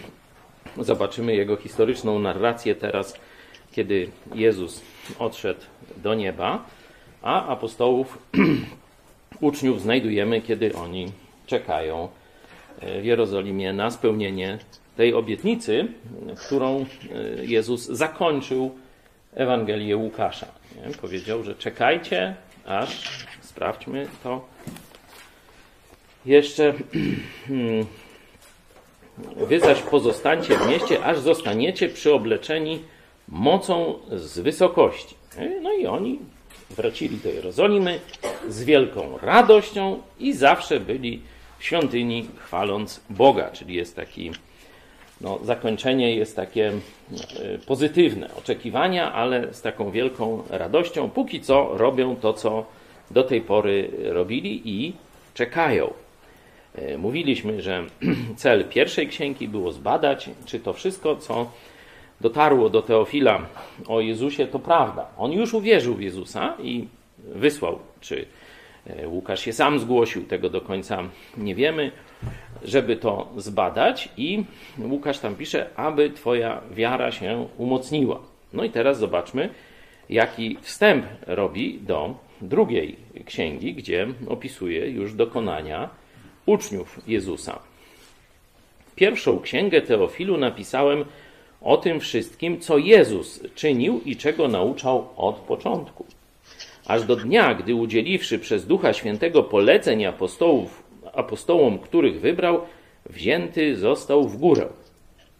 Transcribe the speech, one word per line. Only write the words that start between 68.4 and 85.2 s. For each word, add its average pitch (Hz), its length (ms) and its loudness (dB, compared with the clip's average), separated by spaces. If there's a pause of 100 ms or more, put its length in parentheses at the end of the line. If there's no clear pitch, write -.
e, 78 200 -10
Łukasz 92 320 -6
się - 140 -6
sam 147 260 4
zgłosił, 113 460 2
tego 90 240 -2
do 90 120 -4
końca 95 420 -6 (340)
nie 104 180 -6
wiemy, 147 360 0 (720)
żeby 117 320 2
to 104 420 -2
zbadać. 104 800 0
I 185 260 -4 (360)
Łukasz 139 400 -4
tam 104 160 -6
pisze, - 400 -6
aby 147 340 2
twoja 117 520 -2 (100)
wiara 117 400 0
się 110 360 -6 (100)
umocniła. 127 600 0 (340)
No - 100 -4
i 113 60 -2
teraz 123 300 2
zobaczmy, 101 500 -2 (600)
jaki 113 520 0
wstęp 165 440 4 (220)
robi 95 520 -2
do 87 360 -4 (260)
drugiej 113 540 0 (300)
księgi, 82 480 -6
gdzie 90 340 -2 (200)
opisuje 95 640 -6
już 107 240 -6
dokonania 98 760 -4 (560)